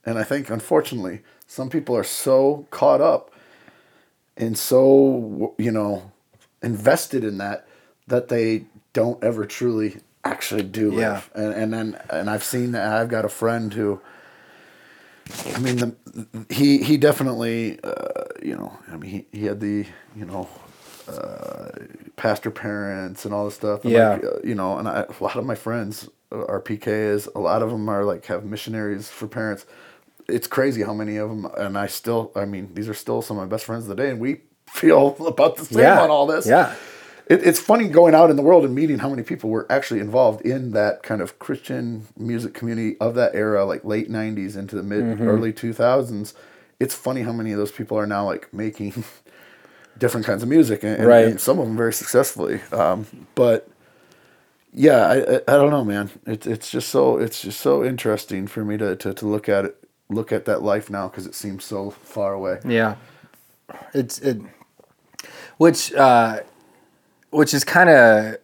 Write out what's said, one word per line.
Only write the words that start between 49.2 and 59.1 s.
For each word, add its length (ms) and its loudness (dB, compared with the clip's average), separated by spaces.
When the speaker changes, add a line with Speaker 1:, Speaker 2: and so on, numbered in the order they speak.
Speaker 1:
<laughs> 460 -20
different 280 0
kinds 180 -2
of 60 -2
music, 340 4
and, 140 -2
and, 100 4
Speaker 2:
Right. 180 10
Speaker 1:
and 140 0
some 180 2
of 100 -2
'em 100 -4
very 160 0
successfully. 640 0
Um, 340 0
but 320 2
yeah, 340 6
I, 80 4
I, 0 -
I 100 6
don't 140 6
know, 120 0
man. 280 -4
It's, 180 -6
it's 240 -6
just 200 -6
so, 280 2
it's 240 -4
just 180 -10
so 240 0
interesting 640 -4
for 160 -8
me 140 -4
to, 200 -4
to, 160 -8